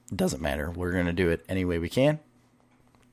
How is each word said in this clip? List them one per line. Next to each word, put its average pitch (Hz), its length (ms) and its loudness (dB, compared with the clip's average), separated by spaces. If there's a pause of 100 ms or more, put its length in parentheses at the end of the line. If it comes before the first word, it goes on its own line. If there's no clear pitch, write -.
(160)
doesn't 95 260 -2
matter. 73 300 -2
We're 87 220 -2
gonna 87 200 2
do 87 160 2
it 82 200 0
any 92 160 -2
way 87 140 0
we 85 100 -4
can 151 300 2 (920)